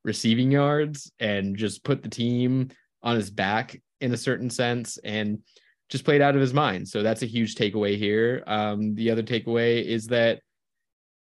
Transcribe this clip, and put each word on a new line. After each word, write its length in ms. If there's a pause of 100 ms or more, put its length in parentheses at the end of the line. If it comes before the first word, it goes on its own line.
receiving 460
yards 720
and 360
just 280
put 180
the 60
team 640 (320)
on 140
his 140
back 500 (200)
in 140
a 40
certain 300
sense 500
and 420 (500)
just 140
played 180
out 120
of 60
his 140
mind. 340
So 140
that's 200
a 40
huge 280
takeaway 420
here. 500
Um, 480
the 160
other 120
takeaway 640
is 240
that, 320 (800)